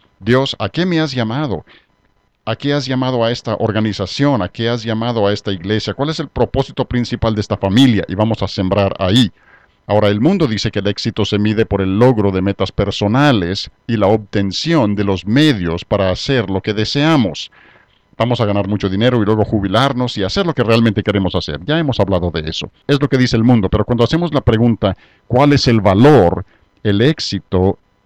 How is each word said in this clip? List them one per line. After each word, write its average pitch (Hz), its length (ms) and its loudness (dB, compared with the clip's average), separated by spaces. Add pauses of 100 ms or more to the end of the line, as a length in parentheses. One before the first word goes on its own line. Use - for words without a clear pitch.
(200)
Dios, 127 400 0
¿a 101 100 -4
qué 170 160 -2
me 170 140 0
has 156 140 -2
llamado? 120 520 -4 (800)
¿A 110 100 -4
qué 143 180 -2
has 143 120 -2
llamado 127 380 -2
a 117 80 0
esta 117 240 -4
organización? 110 880 -2
¿A 90 60 -4
qué 117 200 -4
has 117 140 -4
llamado 113 420 -2
a 101 80 2
esta 101 180 -6
iglesia? 98 440 -4
¿Cuál 143 140 -4
es 160 100 -6
el 147 80 -8
propósito - 580 -2
principal 117 480 -2
de 104 80 0
esta 98 160 -4
familia? 107 500 2
Y - 60 -8
vamos 107 300 0
a 95 40 -2
sembrar 98 520 0
ahí. 98 320 2 (560)
Ahora, 104 200 2
el 104 120 0
mundo 165 280 2
dice 110 240 -4
que - 80 -6
el 98 80 -4
éxito 104 380 -2
se 104 120 -2
mide 107 300 0
por 98 120 -2
el 95 200 0
logro 110 320 4
de 92 100 -2
metas 98 300 -2
personales 104 960 0 (160)
y 117 120 -2
la 98 100 2
obtención 104 880 0
de 101 80 -2
los 95 240 -4
medios 107 580 0
para 98 240 0
hacer 117 400 -2
lo 95 120 -2
que 107 120 -4
deseamos. 117 800 0 (640)
Vamos 120 240 0
a 113 40 2
ganar 101 220 -2
mucho 101 220 -2
dinero 113 320 2
y 101 40 0
luego 107 200 2
jubilarnos 117 720 -2
y 101 60 -2
hacer 190 240 -2
lo 165 80 -2
que 123 80 0
realmente 113 400 2
queremos 98 320 0
hacer. 76 300 -6
Ya 147 120 0
hemos 151 220 -2
hablado 92 320 0
de 78 180 -6
eso. - 220 -8 (160)
Es 139 120 2
lo 143 80 0
que 131 120 0
dice 123 180 2
el 113 60 2
mundo, 113 260 4
pero 104 160 0
cuando 120 180 0
hacemos 165 300 0
la 135 80 0
pregunta, 113 560 2 (300)
"¿cuál 143 260 4
es 139 140 2
el 113 140 4
valor?", 101 640 4 (360)
el 104 200 0
éxito 98 760 0 (280)